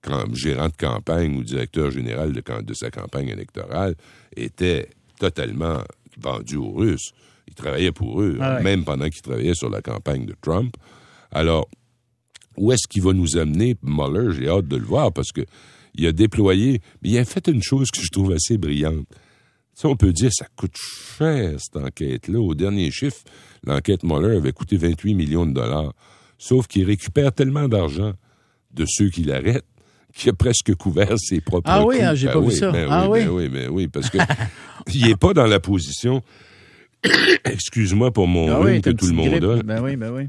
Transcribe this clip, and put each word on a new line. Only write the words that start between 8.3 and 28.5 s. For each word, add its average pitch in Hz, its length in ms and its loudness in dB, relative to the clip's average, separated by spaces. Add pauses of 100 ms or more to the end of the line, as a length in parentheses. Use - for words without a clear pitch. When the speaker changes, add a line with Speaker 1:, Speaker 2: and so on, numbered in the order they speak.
Speaker 2:
Ah 67 180 -2
ouais. - 60 -2
Speaker 1:
même 95 220 2
pendant 73 240 -2
qu'il - 140 -12
travaillait 65 320 -2
sur 58 160 -6
la 50 100 -8
campagne 60 460 -6
de - 120 -12
Trump. 107 360 -2 (560)
Alors, 80 360 0 (880)
où 104 140 2
est-ce 127 160 0
qu'il 101 140 -2
va 95 120 4
nous 85 240 0
amener, 85 440 2
Mueller ? 76 560 -2
J'ai 65 120 -2
hâte 90 180 2
de 67 100 -4
le 55 80 -4
voir, 117 260 0
parce 69 200 -6
que - 100 -6 (520)
il 82 140 0
a 82 60 2
déployé, 107 680 4 (220)
mais - 80 -2
il 117 80 4
a 120 80 4
fait - 240 -6
une 131 120 2
chose 135 300 0
que - 100 -6
je 82 80 -4
trouve 95 220 0
assez 87 260 0
brillante. 76 520 -2
Tu - 80 -20 (580)
sais, - 120 -2
on 135 100 2
peut 95 160 4
dire, 104 180 2
ça - 140 -4 (100)
coûte - 200 -8 (420)
cher, 135 420 0
cette - 240 -10
enquête-là. 67 560 -4
Au 90 160 0
dernier 92 360 0
chiffre, 139 260 -4 (480)
l'enquête 78 380 0
Mueller 85 340 2
avait 69 160 0
coûté - 240 -2
vingt-huit 85 380 0
millions 82 300 0
de 73 80 0
dollars. 67 380 -2 (460)
Sauf 127 300 0
qu'il 95 180 0
récupère 127 480 0
tellement 143 340 0
d'argent 95 460 0 (600)